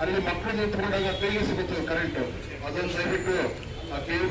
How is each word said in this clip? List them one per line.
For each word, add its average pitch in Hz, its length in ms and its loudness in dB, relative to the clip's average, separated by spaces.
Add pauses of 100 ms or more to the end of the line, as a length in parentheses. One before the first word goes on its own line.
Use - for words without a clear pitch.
ಅಲ್ಲಿ 190 260 2
ಮಕ್ಕಳು 214 320 0
ನಿಂತ್ಕೊಂಡಾಗ 196 500 2 (120)
ಕೈಗೆ 208 260 2
ಸಿಗುತ್ತೆ 170 420 0
ಕರೆಂಟ್, 165 300 0 (460)
ಅದೊಂದು - 320 -2
ದಯವಿಟ್ಟು 185 380 2 (580)
ಆ 143 120 -4
ಕೆ 165 140 0
ಬಿ 185 100 2